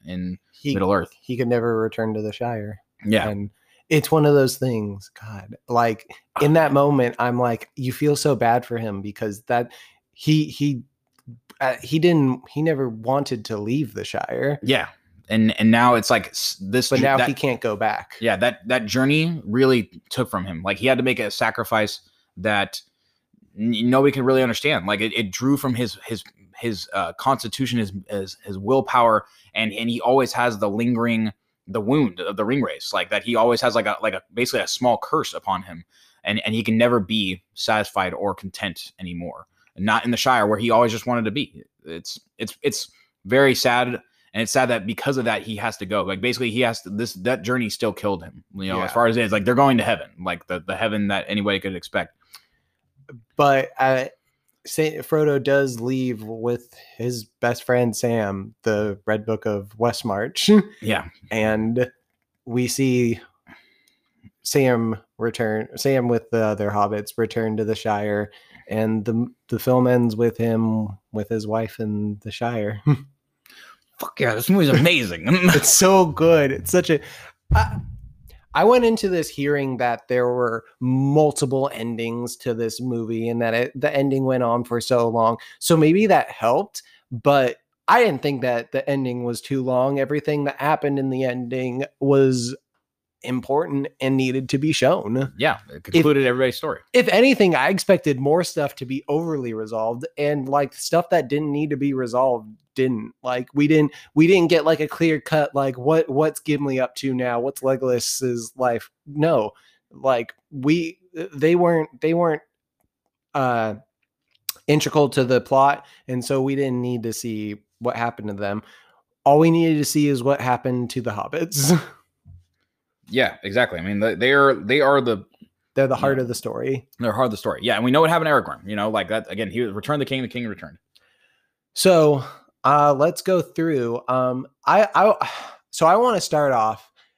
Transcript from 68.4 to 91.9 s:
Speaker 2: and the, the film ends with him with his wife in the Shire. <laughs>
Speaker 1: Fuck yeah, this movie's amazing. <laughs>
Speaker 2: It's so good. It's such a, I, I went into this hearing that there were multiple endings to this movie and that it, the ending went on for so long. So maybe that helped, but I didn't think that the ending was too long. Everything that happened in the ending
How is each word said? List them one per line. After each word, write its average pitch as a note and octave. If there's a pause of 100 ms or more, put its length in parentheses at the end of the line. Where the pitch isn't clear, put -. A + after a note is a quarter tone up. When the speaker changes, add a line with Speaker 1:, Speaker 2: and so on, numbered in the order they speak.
Speaker 2:
and A2
the, A#2 (220)
the A2+
film B2+
ends A#2+
with A#2
him A2+ (240)
with G#2+
his G#2+
wife A2
in G#2
the G#2+
Shire. A2+
<laughs> -
Speaker 1:
Fuck -
yeah, A#2+
this B2
movie's F3+
amazing. B2+
<laughs> - (260)
Speaker 2:
It's -
so F#3+
good. D#3
It's -
such F3+
a, D3+ (540)
I, - (760)
I D#3+
went A#3+
into A3
this E3+
hearing C#3
that A#2+
there B2
were A#2+ (160)
multiple C3+
endings A#2
to B2
this A2+
movie A#2
and A#2
that A2+
it, B2
the D3
ending C3+
went B2+
on A#2+
for A#2+
so A#2
long. A2+ (220)
So -
maybe E3
that F3+
helped, F3+ (300)
but C3 (300)
I A#3
didn't D3+
think C#3
that A#2+
the C3+
ending B2+
was A#2+
too C3+
long. B2+
Everything C#3+
that C3+
happened C#3+
in C3+
the C3
ending B2+ (160)